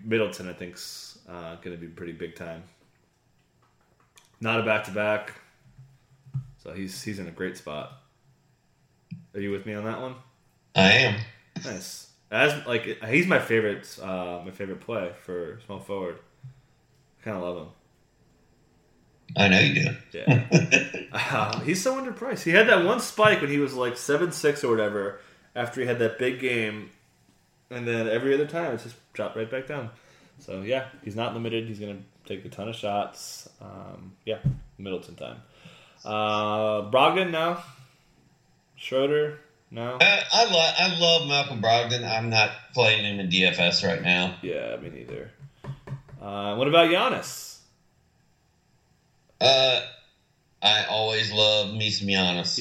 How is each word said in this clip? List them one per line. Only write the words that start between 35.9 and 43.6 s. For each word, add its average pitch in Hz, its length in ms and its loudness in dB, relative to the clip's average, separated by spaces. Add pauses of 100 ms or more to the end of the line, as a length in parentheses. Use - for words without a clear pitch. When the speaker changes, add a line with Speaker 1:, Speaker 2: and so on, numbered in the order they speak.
Speaker 1:
Uh, 107 880 0
Brogdon 165 400 4
now. 170 320 -2 (1120)
Schroeder 147 640 0 (320)
now. 117 240 -6
Speaker 2:
Uh, 185 360 6
I 214 140 6
lo-, 165 320 4
I 175 220 2
love 165 280 6
Malcolm 139 320 0
Brogdon. 117 480 2
I'm 113 220 -2
not 107 220 4 (240)
playing 107 300 4
him 101 140 -4
in 92 100 -2
D 92 160 4
F 87 140 2
S 87 240 2